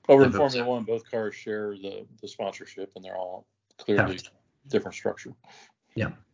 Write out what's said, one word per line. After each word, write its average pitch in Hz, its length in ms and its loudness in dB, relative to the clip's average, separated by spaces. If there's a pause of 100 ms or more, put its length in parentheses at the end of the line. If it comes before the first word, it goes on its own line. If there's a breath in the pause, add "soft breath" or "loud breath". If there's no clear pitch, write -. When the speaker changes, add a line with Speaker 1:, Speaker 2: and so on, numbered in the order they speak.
Speaker 1:
over 139 160 10
in 127 60 8
Speaker 2:
if 123 40 0
it 127 40 2
was 139 160 2
Speaker 1:
Formula 123 220 -2
One, 113 80 -6
both 113 260 -4
cars 110 240 -4
share 104 420 -6
the, 98 300 -12 (140)
the 104 80 -14
sponsorship, 98 680 -10
and 92 80 -16
they're 92 120 -12
all 92 300 -10 (320)
clearly 107 240 2 (120)
Speaker 2:
Have 87 80 -12
to. - 80 -20 (380)
Speaker 1:
different - 260 -2
structure. - 400 -8 (600 soft breath)
Speaker 2:
Yeah. 107 180 -4 (220)